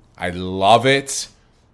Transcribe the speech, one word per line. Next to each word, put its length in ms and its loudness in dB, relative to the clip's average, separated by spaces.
I 120 -6
love 560 2
it. 420 -2